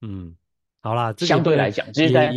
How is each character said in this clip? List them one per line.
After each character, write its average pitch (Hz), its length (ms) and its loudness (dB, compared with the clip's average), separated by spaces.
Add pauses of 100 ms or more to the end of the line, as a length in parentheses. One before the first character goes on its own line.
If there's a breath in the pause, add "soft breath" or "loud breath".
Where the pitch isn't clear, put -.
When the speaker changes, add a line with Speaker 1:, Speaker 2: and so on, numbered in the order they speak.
Speaker 1:
嗯， 95 340 -12 (480)
好 110 120 -4
啦， 117 180 -2
这 175 140 -6
个 170 100 2
也 170 60 0
不 165 80 2
能， 156 60 4
Speaker 2:
相 - 0 -
对 - 0 -
来 139 140 0
讲， 104 220 -8
就 135 160 0
是 127 40 4
在 147 240 4